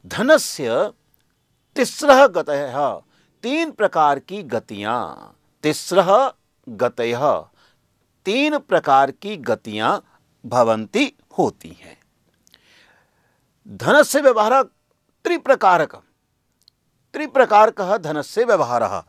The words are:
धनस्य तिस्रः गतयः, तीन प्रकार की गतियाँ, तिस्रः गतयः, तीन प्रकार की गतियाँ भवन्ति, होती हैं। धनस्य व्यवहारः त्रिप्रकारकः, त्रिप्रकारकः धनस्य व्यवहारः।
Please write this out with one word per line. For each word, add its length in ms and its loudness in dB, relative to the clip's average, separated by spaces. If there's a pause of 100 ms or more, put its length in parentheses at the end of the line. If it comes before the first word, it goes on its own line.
धनस्य 840 0 (840)
तिस्रः 500 4
गतयः, 760 -4 (400)
तीन 280 -4
प्रकार 480 0
की 240 -14
गतियाँ, 920 -8 (280)
तिस्रः 720 0 (360)
गतयः, 760 -2 (800)
तीन 340 -2
प्रकार 520 0
की 260 -12
गतियाँ 840 -6 (260)
भवन्ति, 680 0 (260)
होती 300 -4
हैं। 320 -20 (1700)
धनस्य 520 0
व्यवहारः 420 2 (640)
त्रिप्रकारकः, 720 0 (1120)
त्रिप्रकारकः 840 2
धनस्य 480 -4
व्यवहारः। 640 0